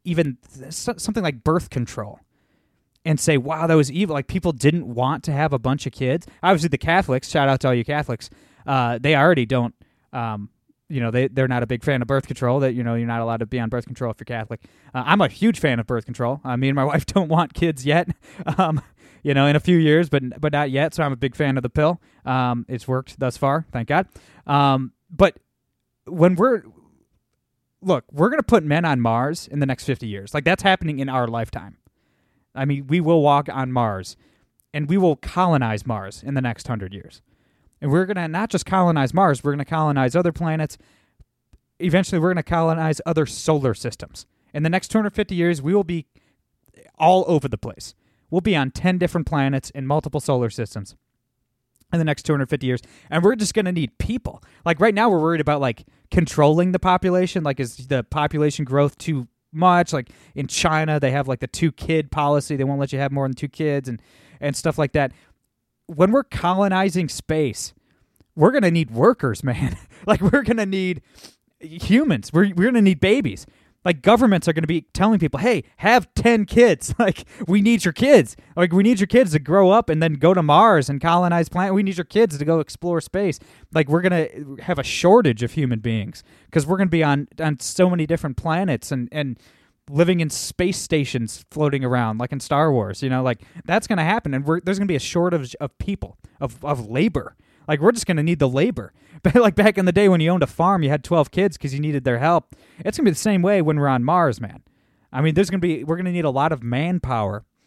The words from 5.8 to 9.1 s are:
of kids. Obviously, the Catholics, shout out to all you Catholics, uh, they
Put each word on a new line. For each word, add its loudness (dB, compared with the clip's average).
of -10
kids. -4
Obviously, 2
the -2
Catholics, 0
shout 2
out 2
to 0
all 2
you 0
Catholics, -6
uh, -2
they 2